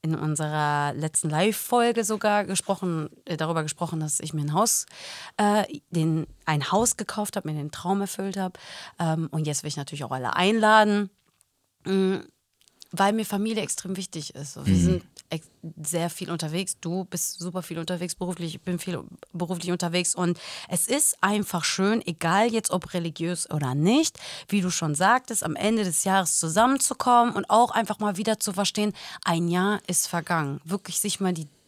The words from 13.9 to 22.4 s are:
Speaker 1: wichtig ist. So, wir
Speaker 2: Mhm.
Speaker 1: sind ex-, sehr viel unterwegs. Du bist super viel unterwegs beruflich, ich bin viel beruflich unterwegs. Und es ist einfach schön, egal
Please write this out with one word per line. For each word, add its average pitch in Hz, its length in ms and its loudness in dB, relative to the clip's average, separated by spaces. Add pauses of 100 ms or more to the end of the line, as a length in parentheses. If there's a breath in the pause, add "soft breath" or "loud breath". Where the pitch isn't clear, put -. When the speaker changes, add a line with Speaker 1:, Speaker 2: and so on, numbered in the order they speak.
Speaker 1:
wichtig 170 400 -10
ist. 143 180 -12
So, 139 100 -12
wir 98 120 2
Speaker 2:
Mhm. 90 40 6
Speaker 1:
sind 85 240 4 (240)
ex-, - 200 -8 (340)
sehr 170 260 -2
viel 165 220 -8
unterwegs. 165 500 -4
Du 180 240 -4
bist - 360 -6
super 175 220 -6
viel 165 180 -8
unterwegs 175 340 -4
beruflich, 170 400 -6
ich - 80 -14
bin 180 160 -4
viel 170 240 -6 (300)
beruflich 175 400 -4
unterwegs. 175 420 0
Und 175 240 0 (300 loud breath)
es - 180 -2
ist - 340 0
einfach 196 440 0
schön, 208 420 0
egal 175 400 2